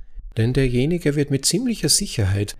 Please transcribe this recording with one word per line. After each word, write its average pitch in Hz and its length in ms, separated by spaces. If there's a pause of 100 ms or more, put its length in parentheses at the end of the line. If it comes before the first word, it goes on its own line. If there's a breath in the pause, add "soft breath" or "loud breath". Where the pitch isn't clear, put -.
(360 soft breath)
denn 117 160
derjenige 139 640
wird 143 160
mit 135 140
ziemlicher 214 440
Sicherheit 101 720